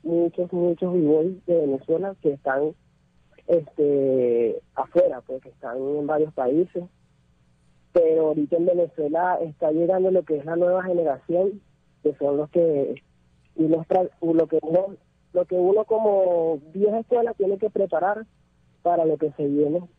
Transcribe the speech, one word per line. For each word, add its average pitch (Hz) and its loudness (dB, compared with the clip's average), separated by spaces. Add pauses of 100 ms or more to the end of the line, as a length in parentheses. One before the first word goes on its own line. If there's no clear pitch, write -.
muchos, 170 -2
muchos 175 -2
b-boys 165 0
de 170 2
Venezuela 160 -2
que 147 0
están, 139 -4 (720)
este, 135 0 (140)
afuera, 143 0
pues, 131 -10
que 131 -20
están 127 -12
en 143 -4
varios 156 0
países. 160 -2 (1040)
Pero 160 4
ahorita 151 -2
en 170 2
Venezuela 170 0
está 160 -4
llegando 185 0
lo 180 2
que 156 -4
es 143 -8
la 165 -6
nueva 180 0
generación, 175 -2 (440)
que 151 0
son 143 -2
los 147 -4
que 160 0 (540)
uno 160 0
tra-, 185 2 (100)
lo 165 2
que 156 0
uno, 185 -2 (380)
lo 175 0
que 185 -6
uno 196 2
como 185 2 (120)
vieja 202 0
escuela 233 0
tiene 196 -2
que 208 -4
preparar 196 -2 (560)
para 170 2
lo 156 0
que 147 -4
se 147 -6
viene 147 0 (180)